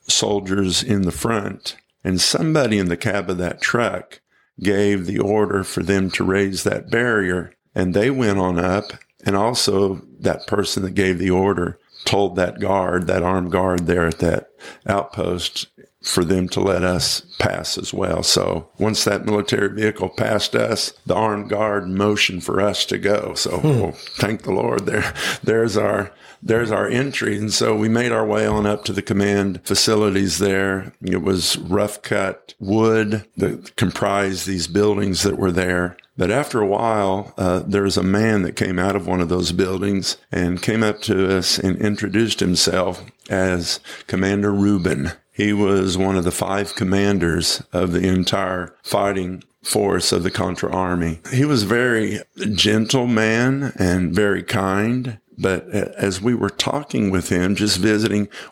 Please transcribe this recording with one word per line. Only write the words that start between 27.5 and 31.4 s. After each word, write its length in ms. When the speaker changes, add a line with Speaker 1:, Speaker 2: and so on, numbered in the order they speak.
Speaker 1:
so 240
we 120
made 240
our 120
way 220
on 200
up 200
to 60
the 100
command 640
facilities 720
there. 640
It 200
was 360